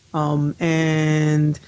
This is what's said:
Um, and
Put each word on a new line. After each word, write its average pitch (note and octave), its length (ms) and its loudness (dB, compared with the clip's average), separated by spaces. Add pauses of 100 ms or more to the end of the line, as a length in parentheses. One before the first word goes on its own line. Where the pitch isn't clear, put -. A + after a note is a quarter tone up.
(120)
Um, D3 480 -2
and D#3 1080 0